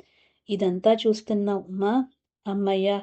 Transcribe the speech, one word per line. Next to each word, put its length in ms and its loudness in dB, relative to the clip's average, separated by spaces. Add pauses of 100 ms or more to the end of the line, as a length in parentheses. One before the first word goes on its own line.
(480)
"ఇదంతా 460 2
చూస్తున్న 560 0 (120)
ఉమా, 320 -2 (520)
అమ్మయ్య, 420 0 (140)